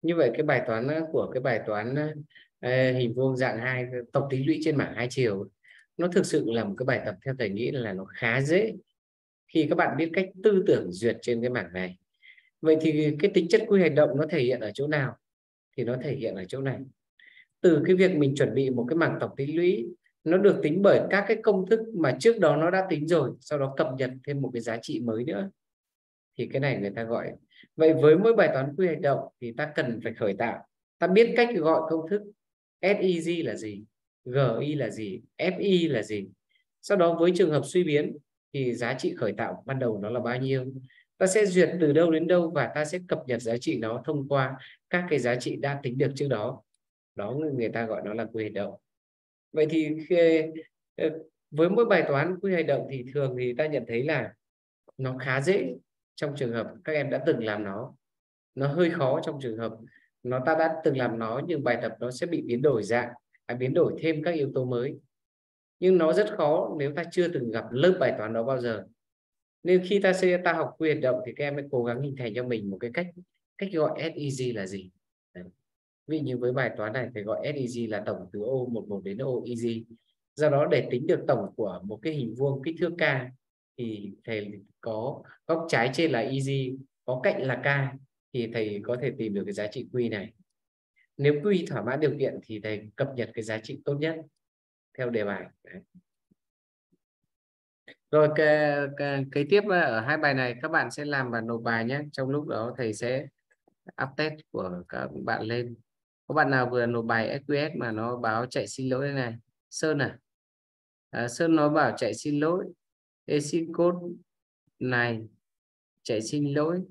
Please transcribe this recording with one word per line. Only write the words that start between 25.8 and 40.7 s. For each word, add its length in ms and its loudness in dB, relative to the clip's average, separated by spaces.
Thì 140 -4
cái 80 0
này 180 0
người 180 -4
ta 60 -6
gọi. 300 -4
Vậy 180 8
với 240 8
mỗi 160 6
bài 180 6
toán 240 -2
quy 100 2
hành 160 -2
động 260 0
thì 160 -8
ta 180 -6
cần 300 -2
phải 100 -6
khởi 240 0
tạo. 280 -2
Ta 80 2
biết 300 6
cách 200 4
gọi 240 4
công 200 -2
thức 120 -2
S 180 2
I 200 2
G 260 -2
là 80 -4
gì, 300 -10
G 140 -2
I 140 -2
là 160 -4
gì, 320 -10
F 200 0
I 300 4
là 140 0
gì. 260 -6
Sau 160 0
đó 220 4
với 140 6
trường 160 4
hợp 140 2
suy 200 2
biến 320 2
thì 220 -2
giá 200 -2
trị 220 -4
khởi 160 -2
tạo 340 -6
ban 120 -4
đầu 240 0
nó 80 -4
là 100 -2
bao 180 -4
nhiêu. 340 -2